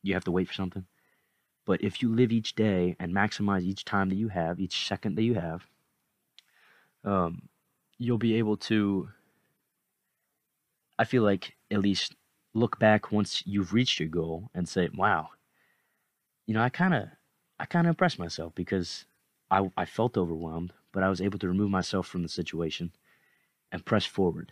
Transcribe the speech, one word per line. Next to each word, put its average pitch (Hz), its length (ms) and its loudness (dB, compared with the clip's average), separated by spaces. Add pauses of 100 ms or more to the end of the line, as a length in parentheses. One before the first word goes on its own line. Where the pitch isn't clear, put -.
You 95 140 0
have 90 80 -2
to 92 80 -2
wait 90 160 2
for - 60 -12
something. 95 320 -6 (800)
But 95 180 0
if 101 180 -4
you 113 120 0
live 117 180 4
each 113 240 -2
day 92 440 2
and 90 140 -4
maximize 101 500 0
each 95 220 -6
time 98 240 0
that 95 60 0
you 110 140 -2
have, 87 300 -2
each - 280 -4
second 98 280 -4
that 110 80 0
you 117 120 2
have, 85 320 -6 (1400)
um, 90 460 -2 (480)
you'll 120 200 0
be 110 180 2
able 107 220 2
to, 101 520 0 (1900)
I 110 60 2
feel 120 200 4
like, 98 320 2 (140)
at 101 100 0
least 98 360 0 (380)
look 113 260 0
back 107 320 6
once 104 340 0
you've 98 280 -2
reached 123 260 2
your 80 100 -4
goal 82 440 -6
and 90 140 -4
say, 87 260 0
"Wow, 92 360 0 (1160)
you 110 80 -2
know, 110 80 2
I 123 80 4
kinda, 170 480 0 (420)
I - 60 -6
kinda 170 240 2
impressed 170 300 2
myself 82 360 -8
because 90 500 -4 (440)
I, 95 280 2
I 92 80 -2
felt 117 320 0
overwhelmed, 82 560 -4 (180)
but 95 120 0
I 95 60 4
was 92 120 -2
able 98 180 -2
to 95 80 -2
remove 98 220 2
myself 95 380 0
from 90 160 -4
the 80 60 -6
situation 82 640 -6 (800)
and 90 140 -10
press 107 200 2
forward 87 460 -2